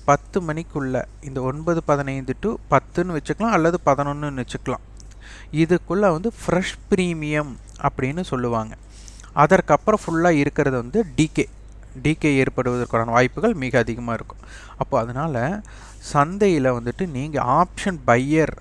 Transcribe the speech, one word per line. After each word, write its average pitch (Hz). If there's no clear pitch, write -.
பத்து 143
மணிக்குள்ள, 151
இந்த 135
ஒன்பது 160
பதினைந்து 135
to 214
பத்துன்னு 175
வச்சுக்கலாம், 151
அல்லது 170
பதினொன்னுன்னு 143
வச்சுக்கலாம். -
இதுக்குள்ள 165
வந்து 196
ஃப்ரெஷ் 180
பிரீமியம் 151
அப்படின்னு 143
சொல்லுவாங்க. 117
அதற்கப்புறம் 180
ஃபுல்லா 165
இருக்கிறது 143
வந்து 135
டிகே, 156
டிகே 151
ஏற்படுவதற்கான 123
வாய்ப்புகள் 127
மிக 127
அதிகமா 117
இருக்கும். -
அப்போ -
அதனால, 135
சந்தையில 151
வந்துட்டு 120
நீங்க 139
ஆப்ஷன் 165
பையர் 139